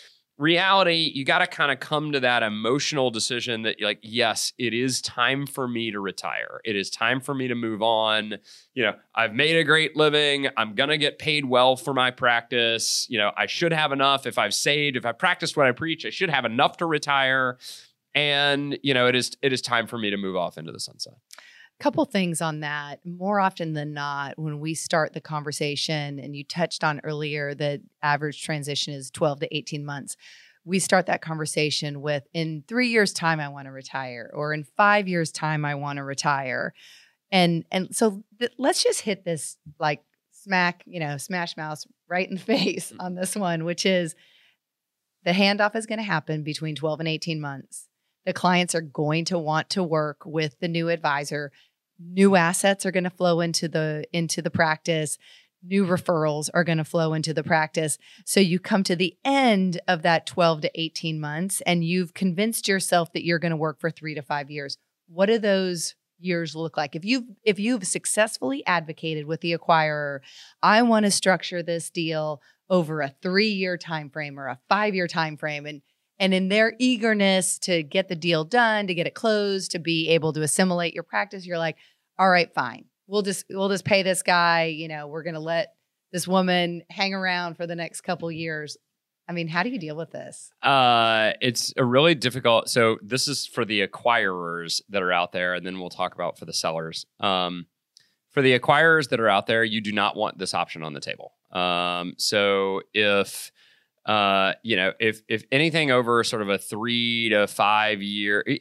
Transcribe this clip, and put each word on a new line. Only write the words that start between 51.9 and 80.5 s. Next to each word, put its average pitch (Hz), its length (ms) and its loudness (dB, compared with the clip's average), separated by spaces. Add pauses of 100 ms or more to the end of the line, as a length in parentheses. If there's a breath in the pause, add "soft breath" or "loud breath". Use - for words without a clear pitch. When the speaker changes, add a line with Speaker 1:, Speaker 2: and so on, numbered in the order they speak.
Speaker 2:
New 190 320 4
assets 180 480 4
are 190 80 -2
gonna 180 200 0
flow 175 300 2
into 170 260 -2
the, 151 440 -2
into 170 300 -2
the 175 80 -4
practice. 160 680 0 (420 soft breath)
New 190 240 2
referrals 156 640 0
are 175 120 4
gonna 160 200 2
flow 160 300 0
into 160 180 -2
the 151 120 -2
practice. 156 560 0 (260 loud breath)
So - 140 2
you 180 200 4
come 196 260 2
to 185 100 0
the 170 280 -2
end 214 640 4
of 175 140 0
that 165 240 4
twelve 165 360 2
to 165 120 -2
eighteen 160 460 -4
months 156 420 -4
and 175 220 2
you've 170 320 -2
convinced 190 520 -2
yourself 180 460 2
that 175 100 -4
you're 170 140 0
gonna 165 180 -2
work 151 240 -4
for 165 120 -4
three 156 240 -10
to 147 80 -10
five 143 260 -6
years. 143 300 -10 (280)
What 180 200 0
do 226 100 4
those 190 560 0 (240)
years 170 380 -4
look 160 200 -6
like? 151 200 -2
If 160 100 -10
you've, 240 200 0 (180)
if 202 160 2
you've 214 260 0
successfully 226 800 -2
advocated 160 600 -2
with 160 140 -4
the 170 140 -2
acquirer, 151 680 2 (420 loud breath)
"I 208 180 8
wanna 220 300 6
structure 180 500 0
this 165 300 -6
deal 156 500 -4 (260 soft breath)
over 160 340 2
a 139 200 -4
three-year 190 560 0
time 156 320 -8
frame 143 300 -10
or 139 80 -10
a 127 120 -8 (100)
five-year 196 380 2
time 156 300 -2
frame," 147 300 -6
and, 147 160 -12 (340)
and 190 160 2
in 185 160 2
their 220 300 4
eagerness 208 800 2
to 170 240 0
get 185 240 0
the 180 80 -6
deal 160 280 2
done, 214 440 2
to 180 80 -2
get 165 100 -2
it 143 80 -6
closed, 202 580 0
to 175 80 -6
be 160 300 0
able 160 240 4
to 156 80 -4
assimilate 175 540 2